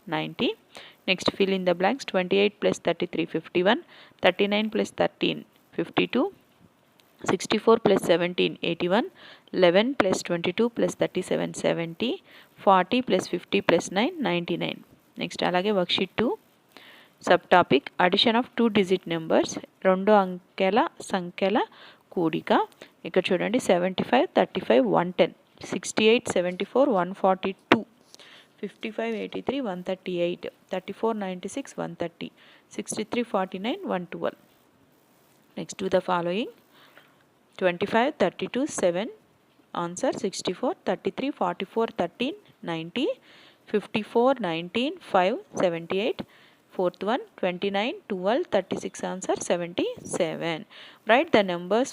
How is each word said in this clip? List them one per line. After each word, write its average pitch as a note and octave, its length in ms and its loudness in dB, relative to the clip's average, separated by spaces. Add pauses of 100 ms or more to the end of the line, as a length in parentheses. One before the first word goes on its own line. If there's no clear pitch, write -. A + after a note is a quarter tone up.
(160)
నైంటీ. D#3+ 340 -4 (640)
నెక్స్ట్ - 260 -2
fill F#3+ 220 2
in F#3 100 -6
the F3 120 0
blanks, A3 300 0
ట్వంటీ F#3 300 2
ఎయిట్ G#3 200 0
ప్లస్ F#3 260 0
థర్టీ E3+ 260 -2
త్రీ E3 100 -2 (120)
ఫిఫ్టీ F3 340 -2
వన్, D#4+ 120 0 (420)
థర్టీ F#3 320 4
నైన్ G#3+ 200 0
ప్లస్ G3+ 260 -2
థర్టీన్ - 400 -2 (360)
ఫిఫ్టీ F3+ 360 -2
టూ, B3 80 2 (1080)
సిక్స్టీ G3 340 0
ఫోర్ A3+ 200 6
ప్లస్ G3+ 260 4
సెవెంటీన్ F3 440 2 (140)
ఎయిటీ E3+ 240 -2
వన్, C4+ 160 0 (540)
లెవెన్ F#3+ 360 6
ప్లస్ G3 300 2
ట్వంటీ F3 300 -2
టూ A3+ 60 4 (120)
ప్లస్ F3+ 240 0
థర్టీ E3+ 280 -2
సెవెన్ E3+ 240 -2 (120)
సెవెంటీ, E3+ 440 -2 (560)
ఫార్టీ F#3+ 340 4 (100)
ప్లస్ F#3+ 240 0
ఫిఫ్టీ F3+ 340 -2
ప్లస్ F3 220 4 (100)
నైన్ C#4+ 160 0 (140)
నైంటీ F3 340 -2
నైన్. - 180 -6 (400)
నెక్స్ట్ - 280 -6
అలాగే F#3 300 0
వర్క్షీట్ F#3 420 -2
టూ A3 60 2 (1000)
సబ్ F3 240 6
టాపిక్ - 340 4 (180)
అడిషన్ G#3 360 4
of B3+ 60 -4 (120)
two A#3 80 4 (120)
digit F#3 340 2
numbers, E3+ 380 0 (380)
రెండు F#3+ 240 4 (100)
అంకెల F#3+ 580 0 (300)
సంఖ్యల F#3+ 480 -2 (560)
కూడిక. E3 360 -2 (580)
ఇక్కడ F#3 200 2
చూడండి, F#3+ 400 0
సెవెంటీ F#3 420 2
ఫైవ్ D4 160 4 (120)
థర్టీ F#3+ 300 0
ఫైవ్ A#3+ 140 6 (140)
వన్ F3 240 0
టెన్, - 160 2 (360)
సిక్స్టీ - 400 -2
ఎయిట్ A#3+ 240 0
సెవెంటీ F3+ 360 -2
ఫోర్ C#4 260 4
వన్ F3+ 220 -2
ఫార్టీ F#3+ 320 2 (200)
టూ, A3+ 80 4 (840)
ఫిఫ్టీ G#3+ 340 -10
ఫైవ్ A3+ 240 -4
ఎయిటీ F#3+ 300 -8
త్రీ C4+ 180 -2
వన్ F3+ 220 -8
థర్టీ F#3 240 -6 (120)
ఎయిట్, - 220 -6 (240)
థర్టీ F#3 300 -8
ఫోర్ A3+ 120 0 (120)
నైంటీ F3+ 300 -10
సిక్స్ C4+ 260 -12
వన్ E3 200 -8
థర్టీ, - 280 -10 (480)
సిక్స్టీ - 340 -6
త్రీ A#3 120 -2 (100)
ఫార్టీ F#3+ 340 -2
నైన్ F#4+ 160 -6 (100)
వన్ F3+ 200 -6
ట్వెల్వ్. - 280 -6 (1160)
Next - 220 -12
do F#3+ 140 -2
the F3+ 140 4
following. F3+ 400 -2 (1120)
Twenty-five G3+ 500 2 (100)
thirty-two F#3+ 420 0 (200)
seven, F#3 260 2 (720)
answer F3+ 280 -4 (120)
sixty-four, G3+ 480 -4 (160)
thirty-three G3+ 440 -4 (100)
forty-four G3 460 -2 (120)
thirteen B3 380 -4 (340)
ninety, E3 340 -4 (680)
fifty-four A3+ 580 0 (160)
nineteen F3 460 -2 (180)
five F#3+ 240 4 (280)
seventy-eight, F#3 580 -2 (540)
fourth F3+ 360 -2
one D#4+ 140 -2 (160)
twenty-nine G3+ 560 -2 (160)
twelve G#3 420 0
thirty-six - 560 -4
answer F#3 260 -4 (120)
seventy-seven. E3+ 1160 -4 (440)
Write C#4 280 4
the G#3+ 140 6
numbers F3+ 420 -2